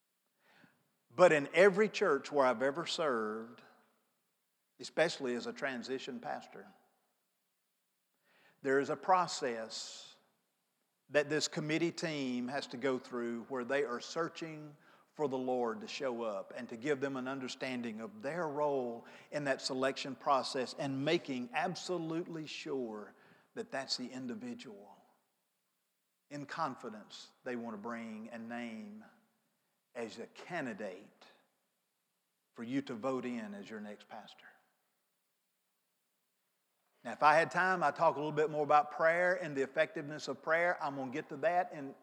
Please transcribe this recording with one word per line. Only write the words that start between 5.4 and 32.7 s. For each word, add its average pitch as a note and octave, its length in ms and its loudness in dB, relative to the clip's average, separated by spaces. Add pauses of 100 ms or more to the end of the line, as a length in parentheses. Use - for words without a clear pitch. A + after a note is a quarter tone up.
a A#2 40 -4
transition B2+ 680 -6
pastor, C#3+ 480 -10 (1900)
there C3+ 180 4
is C#3+ 120 2
a D3+ 40 -2
process C#3 1160 0 (960)
that C#3+ 180 2
this D3 200 0
committee D#3+ 420 0
team C3+ 600 -4
has C#3 180 -6
to C3+ 100 -12
go C3 220 0
through A#2 500 -6
where B2+ 140 -4
they C3+ 200 0
are A#2+ 160 -2
searching D#3 720 -6 (460)
for D3+ 120 0
the C3 120 -2
Lord B2 420 0
to A2 60 -10
show B2 340 -4
up G2+ 340 -4
and B2 140 -8
to A#2 80 -10
give C3+ 220 0
them C#3 180 -2
an B2+ 100 -4
understanding B2+ 720 -4
of A2 120 -8 (100)
their D#3+ 260 -2
role C#3 600 0 (240)
in D3 140 -2
that C3+ 140 2
selection C3+ 540 -2
process C#3+ 640 2
and C3+ 260 -2
making C#3+ 520 0
absolutely E3 880 -2
sure A#2 680 -6 (440)
that A#2 160 -8
that's C3+ 260 -4
the B2 160 -6
individual A#2+ 800 -10 (1400)
in C#3+ 140 -8
confidence A#2+ 840 -8 (140)
they B2+ 120 -4
want A#2 180 -6
to G2+ 80 -10
bring A2+ 500 -8
and A2+ 160 -10
name A2 560 -10 (920)
as A#2 240 -8
a G2+ 80 -10 (200)
candidate G#2+ 760 -8 (1300)
for - 80 -12
you C3 220 -2